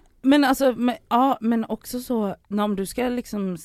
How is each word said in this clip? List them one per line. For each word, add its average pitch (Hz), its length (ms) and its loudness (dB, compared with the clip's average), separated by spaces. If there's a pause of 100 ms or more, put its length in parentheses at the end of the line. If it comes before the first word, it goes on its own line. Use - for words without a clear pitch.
(220)
men 285 220 6
alltså, 262 320 2
men, 240 180 0 (140)
ja, 254 320 2
men 226 240 0
också - 360 -8
så, 220 340 -2 (140)
när, 208 160 -2
om 208 120 -2
du 190 100 -4
ska 240 220 -6
liksom 208 560 -4